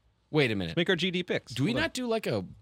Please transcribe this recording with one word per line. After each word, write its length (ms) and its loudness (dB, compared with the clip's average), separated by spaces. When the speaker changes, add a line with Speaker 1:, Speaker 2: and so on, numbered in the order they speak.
Speaker 1:
Wait 220 4
a 40 0
minute. 160 -2
Speaker 2:
Let's 60 -4
make 120 2
our 60 4
G 160 0
D 120 0
picks. 300 -4
Speaker 1:
Do 100 0
we 80 4
Speaker 2:
Hold 60 0
on. 60 2
Speaker 1:
not 100 -2
do, 140 -4
like, 200 -2
a 160 0